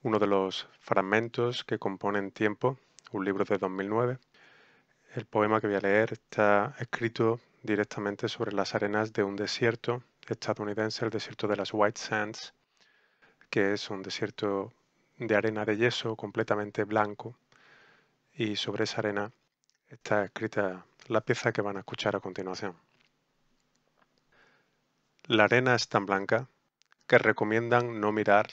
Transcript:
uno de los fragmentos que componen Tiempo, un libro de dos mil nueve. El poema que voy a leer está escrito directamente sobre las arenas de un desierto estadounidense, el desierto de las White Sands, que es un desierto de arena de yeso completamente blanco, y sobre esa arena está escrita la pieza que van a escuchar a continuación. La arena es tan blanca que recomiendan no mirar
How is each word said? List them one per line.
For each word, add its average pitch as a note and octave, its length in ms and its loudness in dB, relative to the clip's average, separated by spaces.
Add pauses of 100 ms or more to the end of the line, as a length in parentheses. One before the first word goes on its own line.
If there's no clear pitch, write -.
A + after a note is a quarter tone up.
uno A2 160 2
de G2+ 80 4
los F#2+ 420 0 (120)
fragmentos A#2 840 0
que A2 140 -4
componen G2+ 540 -2
Tiempo, A2 480 0 (320)
un G2 120 -4
libro G2 220 0
de G2+ 140 0
dos F#2+ 100 -2
mil F#2+ 180 -4
nueve. B2 300 0 (960)
El - 140 -10
poema G#2+ 340 2
que G#2+ 60 -2
voy G2+ 80 0
a F#2+ 40 0
leer G#2 340 2
está G#2 680 2
escrito A#2 600 -2 (220)
directamente G#2 680 -2
sobre G#2+ 240 -6
las G2 220 -2
arenas G#2+ 400 -2
de A2 80 -2
un G2 140 -2
desierto A#2 680 -2 (260)
estadounidense, G#2+ 760 -4
el G#2+ 60 -2
desierto - 360 -6
de G#2 80 0
las G2 160 -6
White G#2+ 300 2
Sands, G#2+ 540 -6 (960)
que G2+ 220 2
es - 180 -6
un G2 100 -8
desierto G2 720 -4 (460)
de A2 160 0
arena G#2+ 300 0
de G#2+ 120 0
yeso A#2 380 0
completamente G#2 680 -2
blanco, G#2 540 -2 (960)
y G#2+ 220 -2
sobre G#2+ 300 -2
esa - 160 -4
arena G#2 300 -2 (560)
está G#2 380 -2
escrita F#2+ 580 -4 (260)
la A2 120 2
pieza A#2+ 300 2
que A2 100 -2
van G2+ 160 -4
a F#2+ 40 -6
escuchar - 340 -2
a F#2+ 60 -2
continuación. F#2 540 -8 (2500)
La A2 160 6
arena B2 320 6
es - 140 -4
tan G2+ 180 0
blanca G2+ 400 0 (600)
que B2 120 8
recomiendan A#2 800 2
no G#2 120 0
mirar G#2+ 420 4